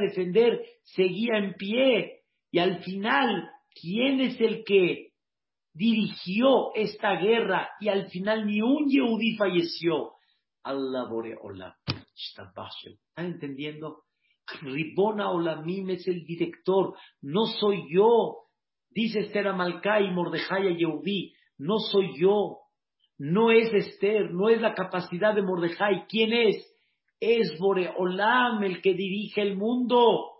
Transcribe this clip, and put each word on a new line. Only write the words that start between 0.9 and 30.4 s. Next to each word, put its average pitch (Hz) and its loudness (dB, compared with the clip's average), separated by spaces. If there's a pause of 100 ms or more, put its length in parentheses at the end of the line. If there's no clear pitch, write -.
en 202 -4
pie. 226 0 (280)
Y 170 0
al 180 0
final, 202 -2 (280)
¿quién 247 0
es 247 -2
el 214 2
que 185 2 (600)
dirigió 214 2
esta 208 -2
guerra? 190 0 (100)
Y 208 -2
al 196 -2
final 208 -2
ni 208 0
un 285 2
Yehudí 233 2
falleció. 170 -2 (500)
Allah 131 -6
Boreolam. 104 -10 (420)
¿Están - -14
entendiendo? 151 -12 (580)
Ribona 185 -2
Olamim 170 -2
es 180 -4
el 180 -2
director, 170 -2 (260)
no 165 0
soy 202 -2
yo. 214 4 (480)
Dice 214 -2
Esther 202 -2
Amalcá 190 0
y 196 0
Mordejai 175 -2
a 175 0
Yehudí, 160 -2 (240)
"No 180 -2
soy 170 0
yo, 190 2 (580)
no 190 2
es 226 6
Esther, 196 0
no 185 2
es 226 4
la 220 0
capacidad 185 -2
de 202 2
Mordejai. 185 0
¿Quién 220 0
es? 226 4 (640)
Es 214 2
Boreolam 196 0
el 185 -4
que 196 4
dirige 196 -4
el 196 -2
mundo". 233 2